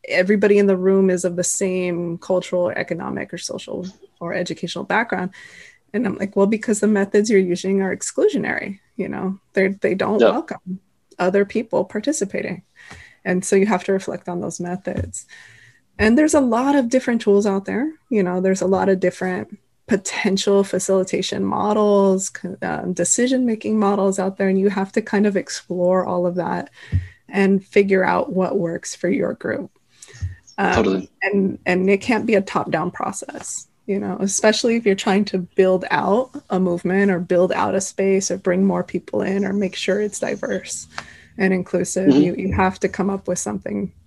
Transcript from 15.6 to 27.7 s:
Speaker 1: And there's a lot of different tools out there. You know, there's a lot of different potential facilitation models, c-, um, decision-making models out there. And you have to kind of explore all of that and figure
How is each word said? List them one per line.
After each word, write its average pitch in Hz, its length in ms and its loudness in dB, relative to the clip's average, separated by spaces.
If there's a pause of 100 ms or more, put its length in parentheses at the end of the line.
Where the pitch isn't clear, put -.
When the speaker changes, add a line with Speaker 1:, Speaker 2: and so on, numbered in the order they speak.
Speaker 1:
And 220 180 6
there's 302 180 4
a 294 60 6
lot 262 360 2
of 247 140 2
different 247 320 0
tools 202 240 4
out 196 180 -2
there. 226 260 -4 (180)
You 208 140 2
know, 180 180 0
there's 190 220 0
a 180 60 0
lot 190 200 2
of 185 120 2
different 185 580 -4 (280)
potential 196 800 0
facilitation 190 800 -2
models, 196 960 2
c-, 185 80 -10 (140)
um, 180 320 -4
decision-making 220 840 0
models 196 400 2
out 190 200 -4
there. 196 100 0
And 190 100 2
you 196 120 2
have 190 220 -4
to 220 100 0
kind 208 240 0
of 196 100 0
explore 180 720 0
all 180 200 -2
of 180 100 -2
that 175 340 -4 (580)
and 196 360 2
figure 196 380 4